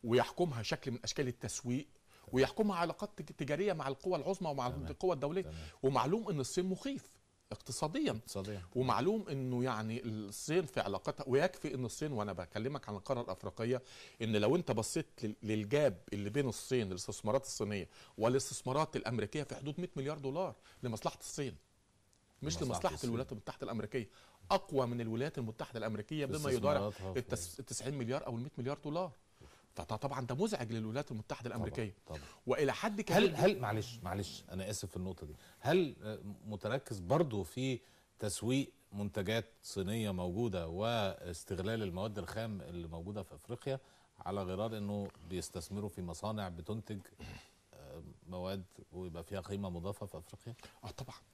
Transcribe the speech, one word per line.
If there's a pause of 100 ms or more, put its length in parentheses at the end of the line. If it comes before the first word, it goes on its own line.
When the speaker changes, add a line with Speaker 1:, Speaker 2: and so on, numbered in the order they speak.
Speaker 1:
ويحكمها
شكل
من
أشكال
التسويق، (460)
ويحكمها
علاقات (120)
تج-،
تجارية
مع
القوى
العظمى
ومع
Speaker 2:
تمام.
Speaker 1:
القوى
الدولية.
Speaker 2:
تمام. (280)
Speaker 1:
ومعلوم
إن
الصين
مخيف (380)
اقتصاديًا.
Speaker 2:
اقتصاديًا. (120)
Speaker 1:
ومعلوم
إنه
يعني
الصين
في
علاقتها،
ويكفي
إن
الصين،
وأنا
بكلمك
عن
القارة
الأفريقية، (400)
إن
لو
أنت
بصيت (160)
لل-،
للجاب (140)
اللي
بين
الصين،
الاستثمارات
الصينية (300)
والاستثمارات
الأمريكية
في
حدود
مية
مليار
دولار (280)
لمصلحة
الصين. (840)
مش
Speaker 2:
لمصلحة
Speaker 1:
لمصلحة
Speaker 2:
الصين.
Speaker 1:
الولايات
المتحدة
الأمريكية. (420)
أقوى
من
الولايات
المتحدة
الأمريكية
Speaker 2:
في
Speaker 1:
بما
يدار
Speaker 2:
استثماراتها
في
Speaker 1:
التس-،
التسعين
مليار
أو
المية
مليار
دولار. (640)
فط-،
طبعًا
ده
مزعج
للولايات
المتحدة
Speaker 2:
طبعًا،
Speaker 1:
الأمريكية. (120)
Speaker 2:
طبعًا. (260)
Speaker 1:
وإلى
حد
كبير
Speaker 2:
هل،
Speaker 1:
جدًا.
Speaker 2:
هل،
معلش،
معلش،
أنا
آسف
في
النقطة
دي. (260)
هل،
آه، (280)
متركز
برضو
في (380)
تسويق (200)
منتجات (180)
صينية
موجودة
واستغلال
المواد
الخام
اللي
موجودة
في
أفريقيا (380)
على
غرار
إنه (200)
بيستثمروا
في
مصانع
بتنتج، (720)
آه، (260)
مواد (280)
ويبقى
فيها
قيمة
مضافة
في
أفريقيا؟ (300)
Speaker 1:
آه،
طبعًا. (180)